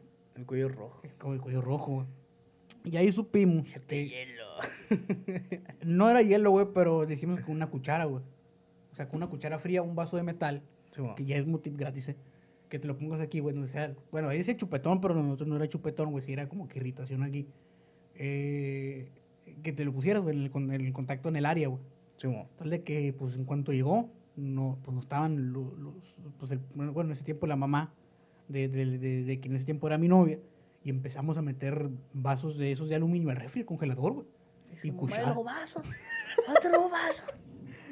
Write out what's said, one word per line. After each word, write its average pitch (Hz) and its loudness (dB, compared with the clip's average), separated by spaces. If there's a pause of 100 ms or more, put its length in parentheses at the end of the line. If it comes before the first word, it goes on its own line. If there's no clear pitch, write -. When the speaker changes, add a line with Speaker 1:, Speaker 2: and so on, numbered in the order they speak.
(360)
Speaker 1:
El 123 -12
cuello 131 0
rojo. 120 -12
Speaker 2:
El - -16
co-, 135 -6
el 131 -4
cuello 127 -2
rojo, 143 -2
güey. 131 -4 (760)
Y 165 -2
ahí 190 8
supimos 185 6
Speaker 1:
Échate 131 -16
Speaker 2:
que 143 -2
Speaker 1:
hielo. 127 -10 (440)
<laughs> 185 -4
Speaker 2:
no 180 6
era 240 8
hielo, 208 8
güey, 196 8
pero 165 6
decimos 156 -2
con 156 -4
una 156 -2
cuchara, 147 -2
güey. 131 -2 (680)
O - -20
sea, 143 -8
con 147 -6
una 170 -4
cuchara 156 -6
fría, 180 0
un 170 -2
vaso 170 -2
de 175 0
metal, 165 -2 (300)
Speaker 1:
Sí, 143 -8
mo. 113 -4
Speaker 2:
que 139 -6
ya 139 0
es 143 0
muy 160 0
tip 151 -8
gratis, 139 -6
¿eh? 139 -4 (540)
Que 151 -6
te 147 -6
lo 135 -4
pongas 156 -4
aquí, 156 -4
güey, 143 -2
donde 139 -4
sea. 143 -4 (180)
Bueno, 156 -2
ahí 147 0
dice 185 0
chupetón, 180 0
pero 180 2
nosotros 143 0
no 151 0
era 151 0
chupetón, 156 -2
güey, 139 -4
sí 135 -6
era 139 -6
como 165 -8
que 131 -10
irritación 131 -4
aquí. 139 -4 (680)
Eh, 139 -4 (540)
que 156 -4
te 147 -2
lo 139 0
pusieras, 185 2
güey, 156 0
en 139 0
el 135 -4
con-, 135 -2
en 135 0
el 131 -2
contacto 135 -4
en 160 0
el 143 2
área, 156 2
güey. 131 -4 (360)
Speaker 1:
Sí, 135 -4
mo. 113 -2 (100)
Speaker 2:
Tal 156 -6
de 165 -2
que, 147 -2
pues, 127 -4
en 131 -4
cuanto 143 -2
llegó, 170 2 (260)
no, 135 -2
pues, 131 -6
no 123 -4
estaban 143 0
lo-, 131 -6
los, 147 -12 (460)
pues, 135 -6
el, 131 -2 (140)
bueno, 147 -4
en 160 0
ese 139 -6
tiempo 156 -4
la 147 2
mamá 143 2 (540)
de, 135 0
de, 131 0
de, 131 0
de 131 -2
que 131 -10
en 131 0
ese 131 -2
tiempo 156 -2
era 151 2
mi 165 6
novia, 180 8 (440)
y 143 -4
empezamos 135 -2
a 160 -2
meter 139 -2 (240)
vasos 139 0
de 139 0
esos 151 -2
de 156 2
aluminio 165 4
al 127 0
refri, 127 -6
al 233 -4
congelador, 147 0
güey. 277 -8 (460)
Y 151 -6
Speaker 1:
Dijo, 131 -4
"Mamá, 131 -2
Speaker 2:
cuchara. 240 2
Speaker 1:
los 233 -2
vasos, 311 -8 (760)
otro 349 6
vaso". 339 0 (680)